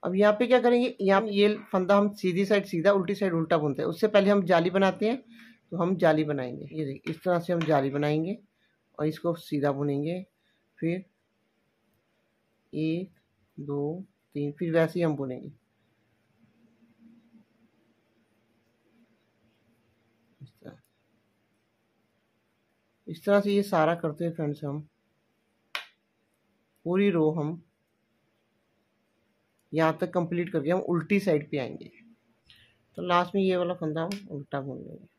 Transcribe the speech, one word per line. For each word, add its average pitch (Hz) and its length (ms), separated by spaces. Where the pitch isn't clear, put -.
अब 175 120
यहाँ 208 180
पे 214 140
क्या 247 140
करेंगे, 240 400
यहाँ 196 200
पे 220 100
ये 208 240
फंदा 190 240
हम 208 180
सीधी 185 300
साइड 202 220
सीधा, 180 260
उल्टी 196 220
साइड 190 200
उल्टा 165 240
बुनते 147 240
हैं। - 60
उससे 170 200
पहले 208 220
हम 202 140
जाली 175 260
बनाते 190 380
हैं, 254 140
तो - 60
हम 185 200
जाली 156 280
बनाएंगे। 143 480
ये 156 120
देखिए, 139 260
इस 160 140
तरह 180 140
से 175 140
हम 170 100
जाली 143 280
बनाएंगे 151 480
और 151 80
इसको 160 300
सीधा 143 360
बुनेंगे, 147 520
फिर 175 260
एक, 160 380
दो, 147 460
तीन, 147 180
फिर 165 200
वैसे 165 260
ही 170 60
हम 156 120
बुनेंगे। 135 360
इस 123 140
तरह, - 220
इस 165 180
तरह 202 160
से 202 140
ये 202 80
सारा 170 320
करते 165 300
हैं 170 100
फ्रेंड्स। 147 300
हम 147 220
पूरी 196 240
रो 156 200
हम 160 300
यहाँ 160 280
तक - 120
कंप्लीट 175 400
करके 151 180
हम 185 80
उल्टी 170 320
साइड 160 300
पे 147 80
आएंगे। - 320
तो 175 60
लास्ट 180 320
में 196 80
ये 185 140
वाला 180 180
फंदा 160 280
हम 196 280
उल्टा 143 300
बुन 135 180
लेंगे। - 280